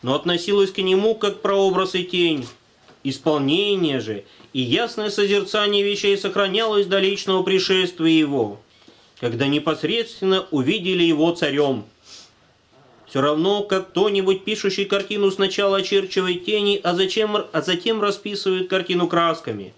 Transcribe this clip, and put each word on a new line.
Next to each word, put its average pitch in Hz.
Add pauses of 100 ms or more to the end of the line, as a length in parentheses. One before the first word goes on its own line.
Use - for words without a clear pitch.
но 127
относилось 185
к -
Нему 190
как 208
прообраз 190
и 180
тень. 165 (580)
Исполнение 151
же 107 (280)
и 131
ясное 208
созерцание 202
вещей 202
сохранялось 202
до 196
личного 190
пришествия 185
Его, 139 (580)
когда 120
непосредственно 185
увидели 175
Его 165
царем. 143 (1200)
Все 135
равно, 170
как 190
кто-нибудь, 190
пишущий 202
картину, 196
сначала 196
очерчивает 190
тени, 202
а 175
зачем, 208
а 160
затем 196
расписывает 196
картину 180
красками. 156